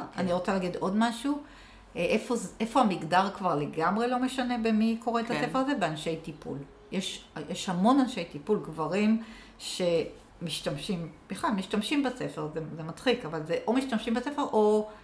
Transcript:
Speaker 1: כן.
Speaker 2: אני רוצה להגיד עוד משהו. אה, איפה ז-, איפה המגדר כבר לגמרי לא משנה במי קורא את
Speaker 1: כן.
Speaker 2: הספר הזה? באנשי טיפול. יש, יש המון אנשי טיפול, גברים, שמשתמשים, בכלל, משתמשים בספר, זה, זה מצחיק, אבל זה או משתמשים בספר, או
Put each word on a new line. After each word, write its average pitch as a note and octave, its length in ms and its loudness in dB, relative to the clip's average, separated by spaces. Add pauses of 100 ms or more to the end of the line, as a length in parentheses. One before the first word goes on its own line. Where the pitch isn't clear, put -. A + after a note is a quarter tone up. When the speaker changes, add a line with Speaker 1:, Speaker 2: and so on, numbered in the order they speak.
(140)
Speaker 1:
כן. - 60 -4
Speaker 2:
אני F3+ 140 0
רוצה F3+ 200 0
להגיד F3+ 220 -2
עוד F#3 220 -2
משהו. A#3+ 440 0 (540)
אה, E3+ 100 0
איפה A3 300 2
ז-, F#3 240 -4
איפה A3+ 220 2
המגדר F#3 560 4
כבר F3+ 180 0
לגמרי E3 520 0
לא B3 120 0
משנה B3 380 0
במי A3+ 460 2
קורא A#3 180 0
את A3+ 60 -6
Speaker 1:
כן. - 80 -2
Speaker 2:
הספר A#3 240 0
הזה? C4+ 160 2
באנשי E3 400 -2
טיפול. D3+ 420 -10 (340)
יש, - 340 -6 (240)
יש F3+ 200 -6
המון G#3 300 6
אנשי A3 260 2
טיפול, F#3 380 -2
גברים, F#3+ 600 2 (360)
שמשתמשים, E3+ 1500 -2 (200)
בכלל, A3+ 220 -2
משתמשים G#3+ 520 0
בספר, D3+ 500 -4
זה, E3 60 -6 (180)
זה E3 60 -8
מצחיק, E3 420 0
אבל D#3 200 -6
זה E3 120 0 (100)
או A3 60 4
משתמשים B3 400 0
בספר, C#4+ 280 -2
או G#3+ 480 4 (140)